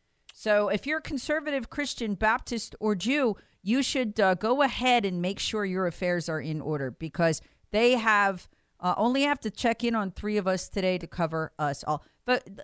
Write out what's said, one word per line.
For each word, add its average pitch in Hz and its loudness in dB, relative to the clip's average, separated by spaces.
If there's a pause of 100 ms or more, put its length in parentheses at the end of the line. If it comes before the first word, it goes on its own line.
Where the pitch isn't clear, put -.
(340)
So 208 2
if 202 -2
you're 311 -2
conservative, 294 -2
Christian, 233 -4
Baptist, 220 -2
or 214 2
Jew, 226 0 (240)
you 240 2
should, 247 -2
uh, 185 6
go 254 2
ahead 247 2
and 180 -2
make 190 -2
sure 214 -2
your 185 0
affairs 175 -2
are 156 -2
in 156 -4
order, 139 -4
because 165 0 (300)
they 240 6
have, 202 2 (300)
uh, 180 0
only 254 2
have 285 0
to 214 -4
check 226 0
in 233 0
on 196 -2
three 208 -4
of 190 0
us 185 0
today 185 0
to 170 -8
cover 160 -2
us 147 -2
all. 151 -4 (200)
But, 247 0 (180)